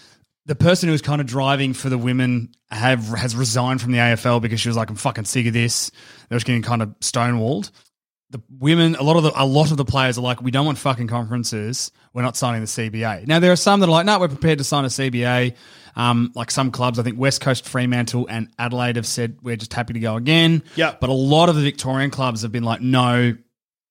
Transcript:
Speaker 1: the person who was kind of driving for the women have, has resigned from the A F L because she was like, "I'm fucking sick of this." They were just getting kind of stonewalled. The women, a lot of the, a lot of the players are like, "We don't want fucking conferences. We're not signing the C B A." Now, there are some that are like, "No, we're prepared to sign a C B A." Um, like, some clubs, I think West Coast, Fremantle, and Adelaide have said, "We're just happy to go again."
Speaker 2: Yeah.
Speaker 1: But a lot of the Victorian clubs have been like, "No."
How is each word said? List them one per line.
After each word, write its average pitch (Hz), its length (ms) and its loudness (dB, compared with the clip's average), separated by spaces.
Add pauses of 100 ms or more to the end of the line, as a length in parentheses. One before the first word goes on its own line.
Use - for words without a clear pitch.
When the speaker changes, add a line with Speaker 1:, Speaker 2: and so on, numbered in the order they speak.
(460)
Speaker 1:
the 147 80 -2
person 175 340 4
who 160 40 4
was 151 100 0
kind 147 180 -2
of 139 60 -2
driving 135 480 0
for 135 160 -6
the 127 80 0
women 123 520 0 (200)
have, 117 380 2
has 113 280 -4
resigned 123 460 0
from 123 100 -2
the 123 60 2
A 120 140 4
F 113 120 0
L 120 160 2
because 110 200 -2
she 120 80 -2
was 117 80 0
like, 110 120 -2
"I'm 107 80 -8
fucking 117 280 -4
sick 117 220 -2
of 117 60 0
this." 117 380 -2 (380)
They 117 60 -6
were 120 40 0
just 113 80 -6
getting 120 160 0
kind 117 200 -2
of 104 80 -6 (100)
stonewalled. 120 680 -2 (600)
The 123 100 -14 (180)
women, 165 360 4
a 135 80 -6
lot 156 140 4
of 165 80 4
the, 151 100 4
a 139 100 2
lot 147 280 4
of 147 60 -2
the 139 60 2
players 127 320 0
are 123 60 -6
like, 123 200 -4
"We 127 80 -2
don't 135 140 2
want 147 140 0
fucking 123 300 -2
conferences. 117 800 -6 (240)
We're 123 80 -4
not 123 140 -2
signing 120 260 -2
the 110 40 -8
C 110 220 -6
B 110 140 -6
A." 104 240 -4
Now, 156 140 2
there 180 120 6
are 180 40 4
some 202 240 4
that 185 80 4
are 160 40 6
like, 170 140 4
"No, 208 140 4
we're 180 80 2
prepared 151 300 0
to 139 60 -4
sign 143 200 0
a 131 60 -2
C 135 200 -2
B 120 140 -2
A." 123 300 2 (420)
Um, 120 380 2
like, 117 160 -8
some 131 200 0
clubs, 123 280 -2
I 123 40 0
think 113 160 -4
West 135 220 0
Coast, 127 280 -2
Fremantle, 123 600 -2
and 113 180 -6 (100)
Adelaide 123 380 -2
have 113 100 -4
said, 117 360 -6
"We're 120 140 -6
just 113 180 -12
happy 117 200 -6
to 117 60 -6
go 110 160 -2
again." 160 460 2 (140)
Speaker 2:
Yeah. 160 240 0
Speaker 1:
But 127 100 0
a 135 40 2
lot 143 360 4
of 160 60 4
the 151 60 2
Victorian 135 480 -2
clubs 123 320 -4
have 113 100 -6
been 117 120 -4
like, 113 160 -2
"No." 123 560 2 (540)